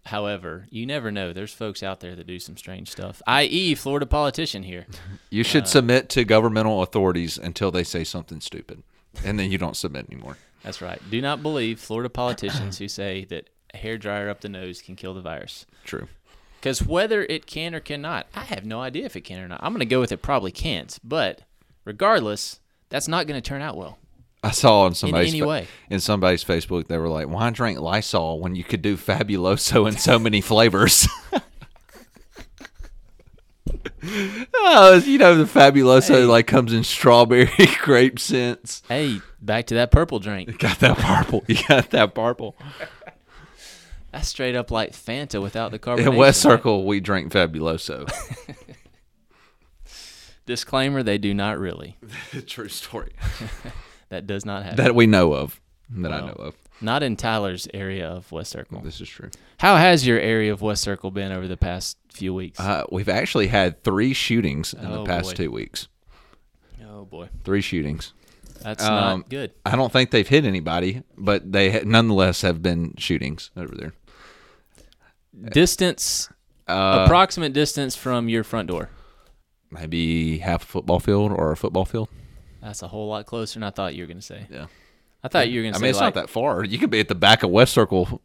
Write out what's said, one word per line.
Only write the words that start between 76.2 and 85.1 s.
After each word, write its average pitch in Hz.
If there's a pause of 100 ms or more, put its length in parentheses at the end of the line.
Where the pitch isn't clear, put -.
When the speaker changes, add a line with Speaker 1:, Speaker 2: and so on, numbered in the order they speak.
Speaker 2:
Uh, 95
Speaker 1:
approximate 175
distance 139
from 120
your 113
front 107
door. 85 (800)
Speaker 2:
Maybe 80
half 85
a -
football -
field 104
or 82
a 80
football 95
field. 110 (520)
Speaker 1:
That's 104
a 90
whole 107
lot 107
closer 113
than 110
I 104
thought 95
you 87
were 82
gonna 85
say. -
Speaker 2:
Yeah. 69 (580)